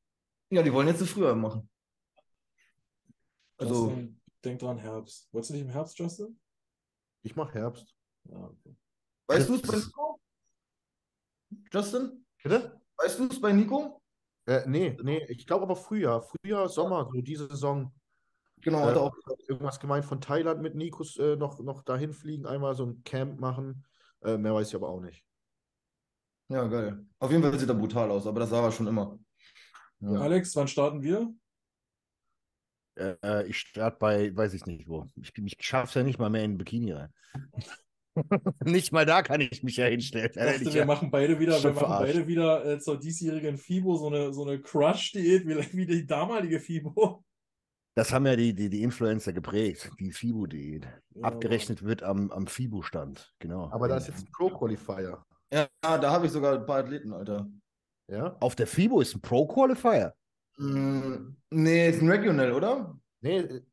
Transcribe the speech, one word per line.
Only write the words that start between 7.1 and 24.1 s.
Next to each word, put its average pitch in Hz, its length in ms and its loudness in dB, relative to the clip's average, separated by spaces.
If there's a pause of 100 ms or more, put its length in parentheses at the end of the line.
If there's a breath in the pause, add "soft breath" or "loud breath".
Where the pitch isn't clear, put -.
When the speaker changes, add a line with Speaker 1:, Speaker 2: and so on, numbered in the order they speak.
Speaker 3:
Ich 110 120 -12
mach 151 180 -6
Herbst. 113 400 -8 (360)
Speaker 2:
Ja, - 160 -20
okay. - 300 -20 (520)
Speaker 1:
Weißt 143 220 4
Speaker 3:
Das 247 120 0
Speaker 1:
du's - 80 -
bei 214 80 0
Nico? 302 440 -6 (1500)
Justin? 247 520 -4 (180)
Speaker 3:
Bitte? 202 380 -2 (160)
Speaker 1:
Weißt 175 220 0
du's 254 220 -4
bei 208 100 2
Nico? 262 500 2 (440)
Speaker 3:
Äh, 131 220 2
nee, 147 360 0
nee, 147 220 -2
ich 123 200 -12
glaub 185 160 0
aber 185 140 -2
Frühjahr. 143 460 0
Frühjahr, 196 480 -4
Sommer, 170 420 -2
so 127 100 -4
diese 147 260 -8
Saison. 143 460 -4 (680)
Speaker 1:
Genau, 160 220 2
Speaker 3:
Äh, - 40 4
Speaker 1:
hat - 80 6
er 156 60 6
auch 139 140 0 (320)
Speaker 3:
irgendwas 131 320 -6
gemeint 143 260 -2
von 139 160 -6
Thailand 156 400 0
mit 156 140 -6
Nikos, 156 420 -8
äh, 147 180 2
noch, 143 240 -6
noch 135 240 -10
dahin 143 300 -2
fliegen, 151 320 -10
einmal 139 300 -2
so 127 100 -4
ein 117 180 -8
Camp 135 360 -6
machen. 131 460 -6 (360 soft breath)